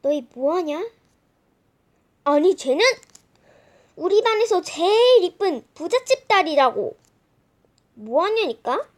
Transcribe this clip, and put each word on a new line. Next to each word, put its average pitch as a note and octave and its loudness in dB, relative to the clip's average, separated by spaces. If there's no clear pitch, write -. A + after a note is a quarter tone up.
너희 C#4 -2
뭐하냐? D#4 -4
아니, D4 2
쟤는 C#4+ 0
우리 F4+ 0
반에서 A4 0
제일 G#4+ 2
이쁜 F4 -4
부잣집 B4+ -4
딸이라고. D4 0
뭐하냐니까? D4+ -4